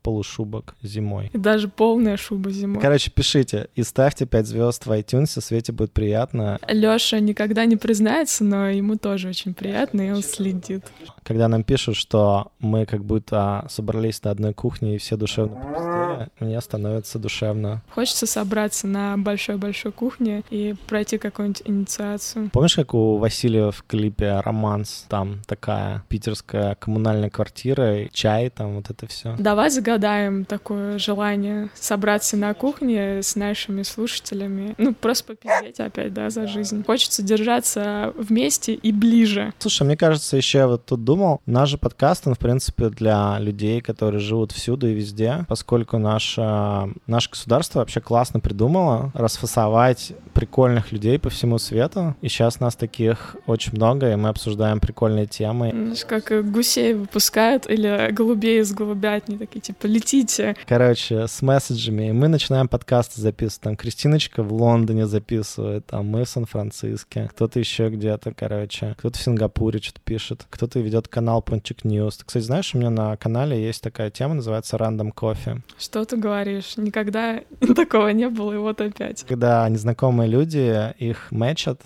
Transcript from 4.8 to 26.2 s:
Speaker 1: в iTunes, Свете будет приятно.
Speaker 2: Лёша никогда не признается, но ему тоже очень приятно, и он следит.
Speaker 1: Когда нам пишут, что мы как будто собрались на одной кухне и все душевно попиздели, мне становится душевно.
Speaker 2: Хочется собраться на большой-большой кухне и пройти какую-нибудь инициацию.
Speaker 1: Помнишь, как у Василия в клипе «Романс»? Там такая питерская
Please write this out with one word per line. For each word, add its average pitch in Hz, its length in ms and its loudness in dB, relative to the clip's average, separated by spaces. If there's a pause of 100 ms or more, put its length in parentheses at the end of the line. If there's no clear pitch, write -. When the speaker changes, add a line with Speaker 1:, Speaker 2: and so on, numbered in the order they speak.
Speaker 1:
в 110 60 0
iTunes, 123 480 0
Свете 117 320 -4
будет 113 200 -2
приятно. 107 720 0
Speaker 2:
Лёша 220 540 2
никогда 208 460 2
не 226 100 6
признается, 220 680 2
но 196 280 2
ему 196 260 0
тоже 196 320 -4
очень 185 260 -6
приятно, 208 460 -2
и 190 100 -2
он 202 120 -2
следит. 190 640 -4 (400)
Speaker 1:
Когда 113 240 2
нам 113 140 2
пишут, 123 340 0
что 104 640 2
мы 110 280 0
как 104 180 -4
будто 104 640 0
собрались 110 540 -4
на 107 80 -2
одной 104 240 -2
кухне 110 400 -4
и 104 40 -4
все - 180 -4
душевно 107 400 -2
попиздели, 170 720 -4 (120)
мне 113 220 -2
становится 107 560 -4
душевно. 107 720 -4
Speaker 2:
Хочется - 360 -2
собраться 214 600 -2
на 202 320 -2
большой-большой 202 720 -4
кухне 220 560 -4
и 208 260 -4 (120)
пройти 208 320 -2
какую-нибудь 202 480 -4
инициацию. 208 840 -4
Speaker 1:
Помнишь, 165 260 4
как 143 180 0
у 110 240 4
Василия 110 540 2
в - 140 -12
клипе 104 540 0
«Романс»? 107 680 -2
Там 101 380 -4
такая 101 600 -4
питерская 104 680 -4